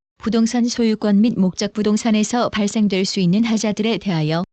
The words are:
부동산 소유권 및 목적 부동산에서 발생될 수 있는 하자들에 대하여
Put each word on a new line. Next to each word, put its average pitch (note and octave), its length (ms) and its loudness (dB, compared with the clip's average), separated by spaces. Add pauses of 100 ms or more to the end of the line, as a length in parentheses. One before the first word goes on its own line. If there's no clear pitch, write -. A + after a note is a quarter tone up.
(200)
부동산 A3+ 460 0
소유권 G#3+ 560 2
및 A#3 140 2
목적 G3 380 -2
부동산에서 G#3+ 760 0
발생될 G3+ 560 0
수 - 140 -4
있는 F#3+ 240 2
하자들에 A3 540 -2
대하여 D#3+ 560 -2